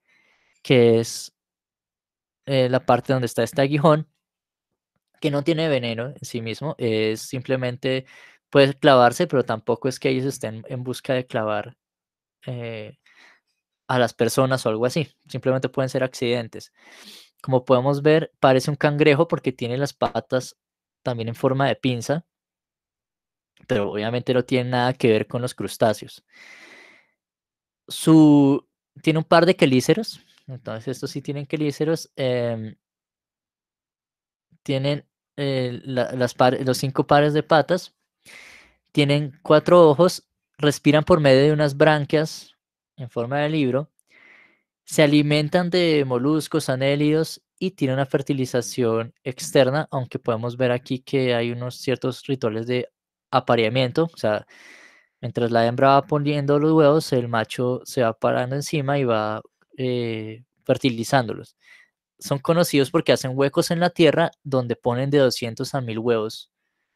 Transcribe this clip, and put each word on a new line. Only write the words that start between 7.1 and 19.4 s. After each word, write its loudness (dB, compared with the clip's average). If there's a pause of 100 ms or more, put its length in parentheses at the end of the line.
simplemente -6 (440)
puede 4
clavarse, 6
pero 0
tampoco -4
es -6
que -2
ellos -2
estén -8
en -10
busca -6
de -4
clavar, -6 (680)
eh, -12 (920)
a 0
las 0
personas 0
o -2
algo -2
así, -4 (200)
simplemente -4
pueden -4
ser -4
accidentes. -6 (680)
Como -2
podemos 0
ver, 2
parece 2
un -6
cangrejo 2
porque -4